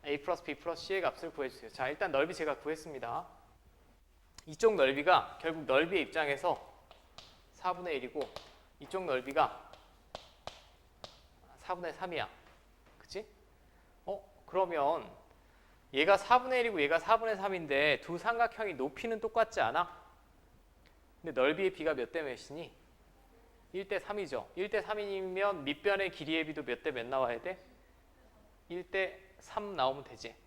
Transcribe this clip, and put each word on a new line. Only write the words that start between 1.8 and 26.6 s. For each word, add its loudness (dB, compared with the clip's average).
일단 -2
넓이 2
제가 -2
구했습니다. -6
이쪽 4
넓이가 4
결국 -4
넓이의 4
입장에서 -2
사분의 -4
일이고 -6
이쪽 -6
넓이가 0
사분의 -8
삼이야. -4
그치? -12
어? -8
그러면 2
얘가 6
사분의 4
일이고 0
얘가 4
사분의 2
삼인데 2
두 -6
삼각형이 0
높이는 -4
똑같지 0
않아? 0
근데 -4
넓이의 4
비가 0
몇 -4
대 -2
몇이니? -8
일 -6
대 0
삼이죠. -4
일 -2
대 2
삼이면 -2
밑변의 0
길이의 -2
비도 -6